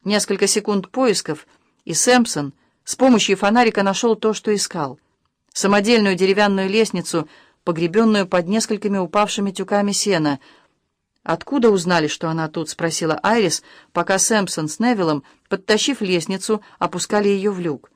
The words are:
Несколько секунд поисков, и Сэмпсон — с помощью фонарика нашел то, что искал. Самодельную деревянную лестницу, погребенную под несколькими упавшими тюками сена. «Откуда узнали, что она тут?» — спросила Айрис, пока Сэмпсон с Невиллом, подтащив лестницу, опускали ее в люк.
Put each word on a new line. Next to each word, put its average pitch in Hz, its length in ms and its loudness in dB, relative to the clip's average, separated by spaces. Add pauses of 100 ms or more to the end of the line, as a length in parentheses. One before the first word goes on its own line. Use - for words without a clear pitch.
Несколько 196 420 0
секунд 202 440 -2
поисков, 208 560 -2 (380)
и - 80 -10
Сэмпсон — 226 600 2 (320)
с - 100 -8
помощью 226 420 4
фонарика 214 460 2
нашел 196 320 0
то, 220 180 0
что 208 220 -2
искал. 156 460 -6 (520)
Самодельную 202 640 2
деревянную 190 540 2
лестницу, 185 600 -2 (360)
погребенную 185 640 2
под 180 180 0
несколькими 208 520 -2
упавшими 202 520 0
тюками 202 400 -2
сена. 156 480 0 (880)
«Откуда 226 460 2
узнали, 175 360 2
что 165 220 -4
она 160 200 -4
тут?» — 156 220 -6
спросила 160 540 -2
Айрис, 208 400 0 (280)
пока 190 260 0
Сэмпсон 185 500 0
с - 100 -10
Невиллом, 185 460 0 (240)
подтащив 214 520 0
лестницу, 190 640 -2 (160)
опускали 202 500 -2
ее 202 220 0
в 190 80 -8
люк. 160 380 -6